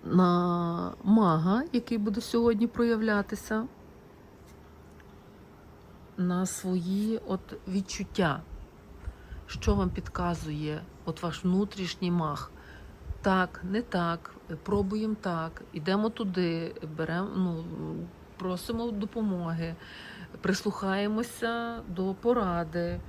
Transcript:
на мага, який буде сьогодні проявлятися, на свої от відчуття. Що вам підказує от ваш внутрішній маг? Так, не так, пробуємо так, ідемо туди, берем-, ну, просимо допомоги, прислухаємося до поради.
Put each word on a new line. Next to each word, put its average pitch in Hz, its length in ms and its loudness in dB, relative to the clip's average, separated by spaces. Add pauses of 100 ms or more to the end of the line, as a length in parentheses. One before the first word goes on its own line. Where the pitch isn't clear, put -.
на 175 880 4 (100)
мага, 196 600 6 (100)
який 240 240 0
буде 208 240 0
сьогодні 233 460 4
проявлятися, 220 1000 0 (2500)
на 180 280 2
свої 190 840 0
от 190 120 -2 (280)
відчуття. 190 720 0 (1040)
Що - 280 2
вам 190 140 4
підказує 156 920 -4 (240)
от 160 180 -6
ваш 160 200 -4
внутрішній 185 680 0
маг? 151 400 0 (720)
Так, 185 420 2
не 196 180 0
так, 170 540 -2 (280)
пробуємо 202 580 0
так, 165 400 -4 (120)
ідемо 190 360 2
туди, 175 680 0 (220)
берем-, 165 380 -2
ну, 170 300 0 (720)
просимо 226 540 -2
допомоги, 175 840 -2 (680)
прислухаємося 214 1500 -2
до 190 340 -2
поради. 175 880 2